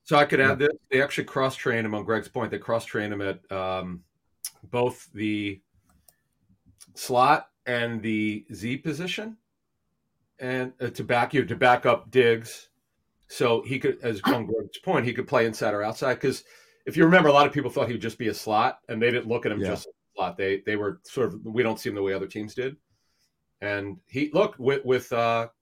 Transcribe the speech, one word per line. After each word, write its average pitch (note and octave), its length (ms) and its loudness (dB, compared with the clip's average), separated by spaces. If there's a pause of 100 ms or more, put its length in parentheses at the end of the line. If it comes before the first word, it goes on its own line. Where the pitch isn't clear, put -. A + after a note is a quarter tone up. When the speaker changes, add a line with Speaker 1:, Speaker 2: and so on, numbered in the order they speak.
Speaker 1:
So - 140 2
I D3 80 8
could C#3+ 160 2
add C3+ 200 2
Speaker 2:
Yeah. C#3+ 60 4
Speaker 1:
this. D3+ 100 0 (140)
They C3 120 4
actually C#3 220 -2
cross-train C3 600 -2
him G#2+ 100 -4
on G#2 100 -4
Greg's A2 240 -2
point. A2+ 220 -6
They G#2 80 -6
cross-train A2+ 540 -4
him G2+ 80 -6
at, G2 320 -6
um, F#2 500 -6 (640)
both B2 500 -4
the G#2 480 -4 (1300)
slot C3 540 2 (180)
and A#2 360 -2
the G#2+ 500 -2
Z A2+ 260 -6
position, F3+ 580 -8 (1000)
and, B2+ 420 -4
uh, B2 100 -4
to - 140 -10
back A#2+ 300 0
you, B2+ 100 2
to A#2 120 -6
back B2 300 6
up A#2+ 240 2
Diggs. A#2 580 2 (600)
So A#2 340 2
he B2+ 160 -6
could, C3 240 -2
as A2 220 -4
on A#2+ 220 0
Greg's A2 320 -6
point, D3 280 0
he B2 80 -2
could A#2+ 120 -4
play A#2+ 200 2
inside A2 280 -2
or G#2 80 -2
outside. B2 380 -2
'Cause - 240 -2 (420)
if - 100 -6
you D#3+ 80 8
remember, E3 240 8
a C#3+ 40 8
lot C#3+ 140 8
of C3+ 60 0
people B2 180 -2
thought C3+ 160 -2
he A#2+ 80 -4
would G#2+ 80 -6
just A2+ 160 -6
be A#2 100 -2
a G#2 60 -2
slot, A2+ 540 0
and A2 120 -6
they A#2+ 100 4
didn't A#2+ 180 -2
look A#2 180 -2
at A2 60 0
him G2+ 80 -4
Speaker 2:
Yeah. F#2+ 80 -2
Speaker 1:
just F2+ 180 -6
as - 60 -20
a - 240 -20
slot. F2+ 200 -4
They, G2 240 -2
they G#2+ 160 -2
were G2+ 280 -4
sort A#2+ 280 -4
of, G#2+ 120 -14
we A2+ 180 -2
don't A2+ 180 0
see - 80 -6
him G#2+ 60 -4
the G2+ 80 -4
way G2 100 0
other F#2+ 140 -4
teams G#2+ 280 -10
did. B2+ 220 -6 (840)
And G2+ 460 -6
he, C#3+ 260 -4
look, G#3 260 2
with, C#3 260 0
with, B2 280 0
uh, A#2 360 0 (140)